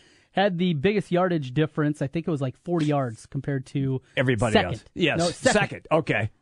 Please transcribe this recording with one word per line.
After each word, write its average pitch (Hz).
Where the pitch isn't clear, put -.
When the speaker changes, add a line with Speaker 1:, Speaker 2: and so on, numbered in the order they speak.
Speaker 1:
had 190
the 180
biggest 190
yardage 170
difference. 151
I 139
think 165
it 175
was, 147
like, 131
forty 170
yards 135
compared 139
to 135
Speaker 2:
Everybody 123
Speaker 1:
second. 185
Speaker 2:
else. -
Yes, 143
Speaker 1:
No, 170
second. 240
Speaker 2:
second. 196
Okay. 131